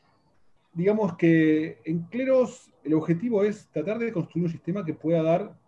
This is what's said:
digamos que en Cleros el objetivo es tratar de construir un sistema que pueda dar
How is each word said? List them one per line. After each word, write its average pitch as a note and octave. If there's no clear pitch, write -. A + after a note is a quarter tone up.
digamos F#3+
que D#3+
en E3
Cleros C4
el D3
objetivo F3
es G#3
tratar G#3
de A#3
construir F3
un E3
sistema F3
que D#3+
pueda D#3+
dar F3